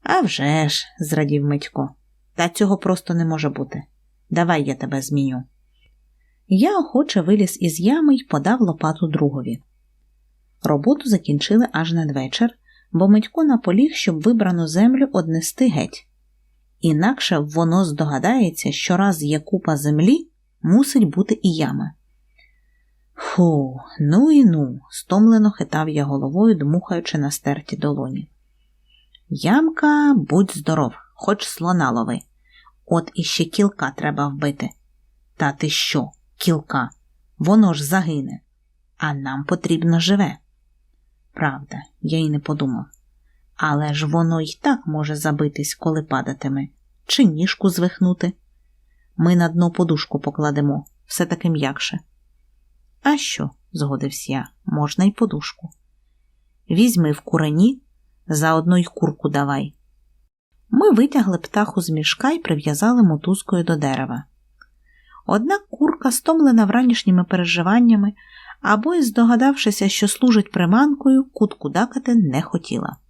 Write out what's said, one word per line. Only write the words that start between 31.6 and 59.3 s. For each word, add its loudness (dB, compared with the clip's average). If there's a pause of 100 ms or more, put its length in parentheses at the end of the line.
лови. -4 (640)
От -2
іще -4
кілка -2
треба -2
вбити. -6 (680)
Та -2
ти -6
що, -4 (260)
кілка? -2 (480)
Воно 4
ж -6
загине. -4 (580)
А -4
нам -8
потрібно 0
живе. 0 (960)
Правда, -6 (240)
я -4
й 0
не -2
подумав. -4 (720)
Але -2
ж -4
воно 0
й -10
так -2
може -4
забитись, -4
коли -4
падатиме. -6 (380)
Чи 2
ніжку 0
звихнути. -2 (840)
Ми 2
на 2
дно 0
подушку -2
покладемо, -2 (200)
все-таки -4
м'якше. -4 (1040)
А 2
що, -6 (220)
згодився -6
я, -8 (160)
можна -2
й 4
подушку. -6 (1000)
Візьми 2
в -4
курені, 0 (460)
заодно 2
й 2
курку -4
давай. -4 (960)